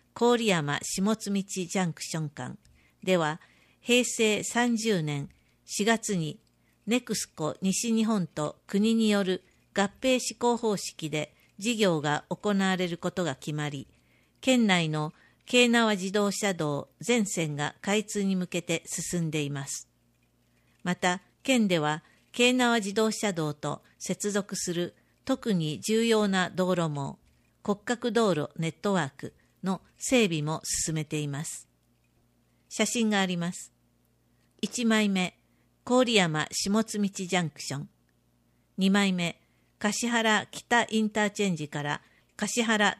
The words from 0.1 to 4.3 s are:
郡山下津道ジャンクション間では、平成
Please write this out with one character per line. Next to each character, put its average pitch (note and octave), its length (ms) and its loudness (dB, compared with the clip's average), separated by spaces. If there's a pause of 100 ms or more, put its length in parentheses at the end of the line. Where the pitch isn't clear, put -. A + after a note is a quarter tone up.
郡 A#3 320 2
山 D3+ 360 2
下 G#3 340 0
津 G3+ 140 -8
道 G3 120 -2
ジ F#3 240 -6
ャ F#3 220 -2
ン D#3 40 -4
ク - 100 -12
シ - 140 -8
ョ D#3+ 40 -4
ン D3+ 100 -4
間 B2+ 260 -12 (460)
で F#3 160 2
は、 D#3 220 0 (400)
平 B3 240 2
成 G#3+ 380 0